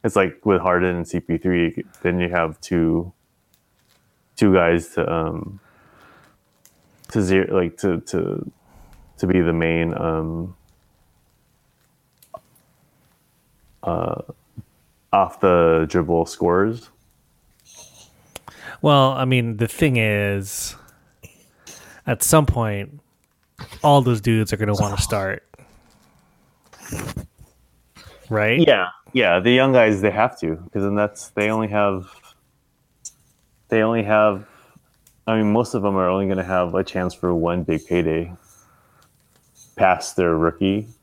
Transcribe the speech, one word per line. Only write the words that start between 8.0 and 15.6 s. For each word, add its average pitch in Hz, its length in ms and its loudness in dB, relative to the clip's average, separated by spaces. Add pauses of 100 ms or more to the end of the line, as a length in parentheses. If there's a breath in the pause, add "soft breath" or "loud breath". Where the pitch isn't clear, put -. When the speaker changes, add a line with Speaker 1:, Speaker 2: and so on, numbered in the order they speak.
Speaker 1:
to, - 500 -6 (680 soft breath)
to - 100 -2
be 90 140 4
the 85 120 2
main, 82 420 0
um, 82 600 -6 (3250)
uh, 82 380 -4 (920)
off 95 280 0
the 82 500 4